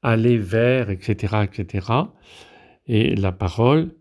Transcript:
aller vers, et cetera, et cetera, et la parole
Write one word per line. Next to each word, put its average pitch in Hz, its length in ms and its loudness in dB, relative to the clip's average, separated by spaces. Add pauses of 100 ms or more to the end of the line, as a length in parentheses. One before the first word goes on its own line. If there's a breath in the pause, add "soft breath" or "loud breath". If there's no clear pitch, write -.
aller 117 360 2
vers, 113 520 0
et 95 120 -4
cetera, 104 420 -2
et 95 80 -2
cetera, 110 640 -4 (680 loud breath)
et 113 320 2
la 95 160 0
parole 117 680 0